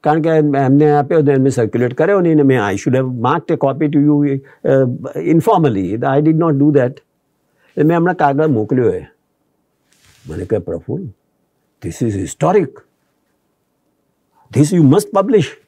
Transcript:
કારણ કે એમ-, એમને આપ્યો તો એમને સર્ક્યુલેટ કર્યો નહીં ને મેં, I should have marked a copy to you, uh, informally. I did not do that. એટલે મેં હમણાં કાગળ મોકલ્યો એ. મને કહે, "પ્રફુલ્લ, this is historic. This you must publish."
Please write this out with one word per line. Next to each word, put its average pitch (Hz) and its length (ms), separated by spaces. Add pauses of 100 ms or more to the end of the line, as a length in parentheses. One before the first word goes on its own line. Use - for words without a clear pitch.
કારણ 156 180
કે 160 80
એમ-, 151 280
એમને 143 340
આપ્યો 147 300
તો 143 100
એમને 135 180
સર્ક્યુલેટ 120 440
કર્યો 185 280
નહીં 165 140
ને 147 80
મેં, 131 160
I 101 160
should 131 260
have 131 180
marked 156 360
a - 20 (100)
copy 147 260
to 143 160
you, 143 300 (260)
uh, 135 220 (460)
informally. 151 540 (180)
I 143 200
did 160 180
not 151 160
do 147 180
that. 127 280 (720)
એટલે 147 60
મેં 165 140
હમણાં 170 180
કાગળ 151 320
મોકલ્યો 117 420
એ. 90 160 (1200)
મને 87 180
કહે, 104 140
"પ્રફુલ્લ, 90 480 (760)
this 87 200
is 113 60
historic. 101 560 (1900)
This 147 160
you 175 100
must 190 400
publish." 214 220 (220)